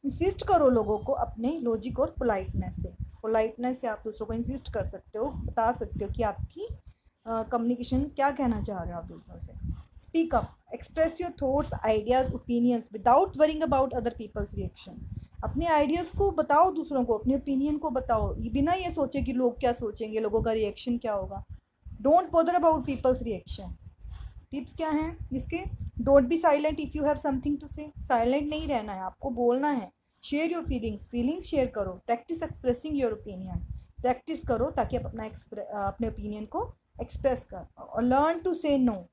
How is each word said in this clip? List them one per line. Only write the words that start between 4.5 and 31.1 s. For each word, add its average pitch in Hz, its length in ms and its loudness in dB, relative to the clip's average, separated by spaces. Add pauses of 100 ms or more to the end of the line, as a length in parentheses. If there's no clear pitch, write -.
कर 202 120 -2
सकते - 340 -8
हो, 240 60 0
बता 247 480 0
सकते 214 320 -4
हो 196 60 -6
कि 233 120 -2
आपकी, 320 440 -4 (600)
अ, 226 160 -2
communication 247 600 0
क्या 285 280 2
कहना 240 320 0
चाह 190 200 -4
रहे 175 100 -6
हो 170 60 -8
आप 170 60 -10
दूसरों 170 340 -16
से। - 140 -12 (460)
Speak 330 420 0
up, - 40 -4 (300)
express 320 460 0
your 359 220 -6
thoughts, 277 300 0 (160)
ideas, 226 360 4
opinions 240 680 0
without 247 360 6
worrying 311 380 4
about 262 240 4
other 240 240 -2
people's 208 360 -6
reaction। - 540 -10 (400)
अपने 311 220 -2
ideas 320 520 4
को 392 140 4
बताओ 320 400 6
दूसरों 285 340 0
को, 233 80 2
अपने 240 220 2
opinion 277 420 0
को 302 120 -2
बताओ, 240 480 0
ये 226 120 -4
बिना 277 240 2
ये 359 180 0
सोचे 302 300 0
कि 247 120 -2
लोग 247 260 2
क्या 240 140 2
सोचेंगे, 220 460 -4
लोगों 214 220 0
का 226 100 0
reaction 220 460 -2
क्या 220 160 -2
होगा। 196 320 -6 (440)
Don't 330 380 6
bother 330 260 4
about 320 240 6
people's 254 400 2
reaction। 196 540 -8 (800)
Tips - 220 -6
क्या 320 160 -2
हैं 311 440 -2
इसके? 339 320 -4 (380)
Don't 277 260 8
be 330 160 2
silent 302 340 4
if 294 120 -6
you 302 120 -2
have 285 220 2
something 285 380 0
to 294 60 -14
say। 302 300 -12
Silent 262 500 2
नहीं 311 180 -4
रहना 214 260 -2
है, 190 60 -8
आपको 190 300 -6
बोलना 247 400 2
है। 240 280 -2 (280)
Share 311 260 0
your 339 120 -4
feelings, 226 340 -2
Feelings 254 480 -2